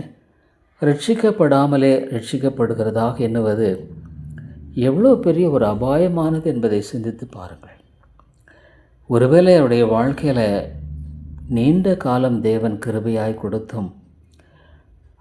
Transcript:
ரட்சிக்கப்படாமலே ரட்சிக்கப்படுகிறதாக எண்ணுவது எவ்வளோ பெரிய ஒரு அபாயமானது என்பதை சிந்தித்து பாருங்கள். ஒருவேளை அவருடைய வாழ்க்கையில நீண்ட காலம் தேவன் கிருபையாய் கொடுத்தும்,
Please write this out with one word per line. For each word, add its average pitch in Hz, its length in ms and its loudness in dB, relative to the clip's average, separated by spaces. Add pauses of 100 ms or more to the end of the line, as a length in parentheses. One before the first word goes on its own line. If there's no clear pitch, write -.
(800)
ரட்சிக்கப்படாமலே 147 1120 2 (140)
ரட்சிக்கப்படுகிறதாக 117 1120 -2
எண்ணுவது 110 720 -2 (840)
எவ்வளோ 160 420 4
பெரிய 170 340 2
ஒரு 131 160 2
அபாயமானது 160 800 0
என்பதை 117 380 -2
சிந்தித்து 117 460 -8
பாருங்கள். - 500 -18 (1300)
ஒருவேளை 147 460 6
அவருடைய 120 320 4
வாழ்க்கையில 123 560 0 (1080)
நீண்ட 165 480 2
காலம் 127 440 0
தேவன் 110 380 0
கிருபையாய் 110 560 -4
கொடுத்தும், 107 600 -8 (1300)